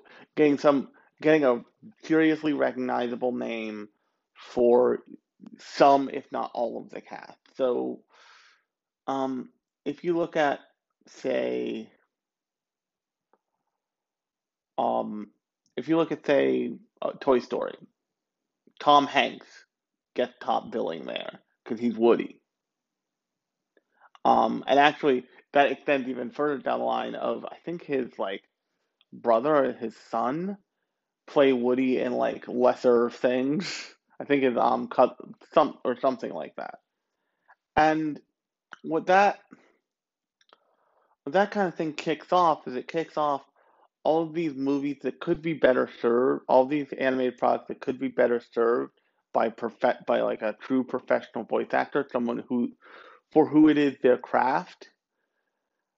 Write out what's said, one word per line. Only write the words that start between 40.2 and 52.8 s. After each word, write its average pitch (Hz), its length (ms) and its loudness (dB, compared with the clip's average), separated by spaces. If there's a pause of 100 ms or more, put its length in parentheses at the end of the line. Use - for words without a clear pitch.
what 143 100 -12
that 202 180 2
kind 202 160 -2
of 156 80 -8
thing 160 180 -4
kicks 151 380 -6
off 170 360 2
is 127 80 -10
it 123 120 -8
kicks 160 300 -6
off 147 240 -2 (640)
all 160 200 2
of 156 100 -8
these 156 220 -4
movies 139 480 -4
that 131 160 -6
could 165 220 -4
be 165 120 -4
better 127 360 2 (120)
served, 123 460 2
all 131 180 6
these 143 280 -4
animated 131 440 -2
products 123 300 0
that 117 140 -12
could 127 180 -6
be 131 80 -4
better 120 340 0 (100)
served 120 420 0 (400)
by 117 160 2
profe-, - 560 -4
by, 117 160 0
like, 117 200 -4
a 107 200 -4
true 131 220 -2
professional 120 600 -4
voice 113 300 -4
actor, 131 380 -2
someone 120 380 -4
who, 120 220 -2 (600)